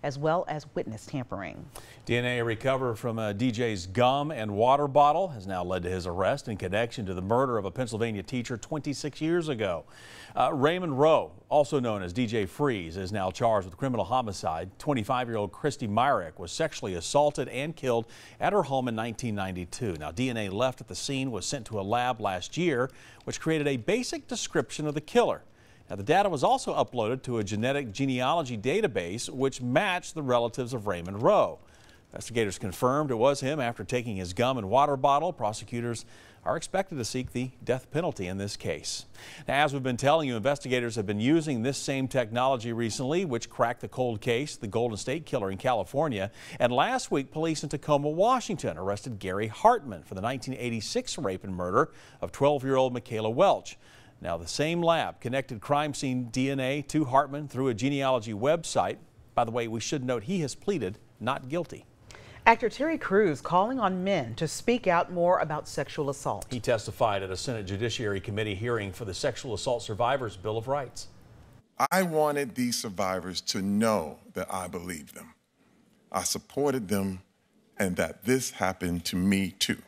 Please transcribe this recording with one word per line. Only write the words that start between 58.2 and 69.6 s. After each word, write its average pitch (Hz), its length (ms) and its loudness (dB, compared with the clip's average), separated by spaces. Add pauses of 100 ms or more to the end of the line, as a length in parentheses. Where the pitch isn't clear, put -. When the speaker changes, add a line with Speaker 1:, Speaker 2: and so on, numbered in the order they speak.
Speaker 2:
website. 113 640 0 (380)
By 120 100 4
the 113 80 -4
way, 117 160 0
we 113 100 -4
should 135 240 -2
note 123 220 -2
he 175 160 -2
has 139 140 -4
pleaded 113 440 -2 (220)
not 127 300 -2
guilty. - 340 -6 (600)
Speaker 1:
Actor 226 240 6
Terry 311 260 -2
Crews 190 460 2
calling 208 360 2
on 185 240 0
men 156 340 0
to 160 120 -2
speak - 380 0
out 175 260 4
more 175 280 4
about 151 280 -4
sexual 147 400 -4
assault. 123 420 -4
Speaker 2:
He 131 80 -4
testified 110 640 0
at 92 80 -6
a 92 60 -4
Senate 110 300 -6
Judiciary 101 520 -2
Committee 107 360 -4
hearing 107 380 -2
for 120 120 -10
the 98 80 -8
Sexual 127 400 -4
Assault 120 300 -2